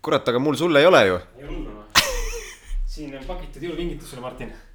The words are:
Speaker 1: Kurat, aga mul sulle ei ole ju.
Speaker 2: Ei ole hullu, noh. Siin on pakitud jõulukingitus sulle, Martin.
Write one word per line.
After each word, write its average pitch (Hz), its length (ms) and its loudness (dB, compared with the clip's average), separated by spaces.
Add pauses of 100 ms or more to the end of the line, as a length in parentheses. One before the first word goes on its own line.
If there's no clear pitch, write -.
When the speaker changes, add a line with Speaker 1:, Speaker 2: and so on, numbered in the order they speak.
Speaker 1:
Kurat, 147 240 0
aga 120 100 2
mul 143 220 2
sulle 156 220 6
ei - 20 8
ole 170 220 10
ju. 90 80 2 (240)
Speaker 2:
Ei - 80 -18
ole - 80 -10
hullu, - 180 -10
noh. - 320 0 (800)
Siin 139 320 -10
on 131 80 -14
pakitud 165 400 -10
jõulukingitus 165 480 -6
sulle, 127 80 -12
Martin. 123 320 -10 (220)